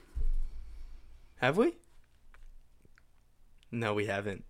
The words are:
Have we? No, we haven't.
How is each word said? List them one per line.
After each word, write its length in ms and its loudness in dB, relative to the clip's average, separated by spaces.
Have 200 4
we? 180 4
No, 240 0
we 120 2
haven't. 440 -2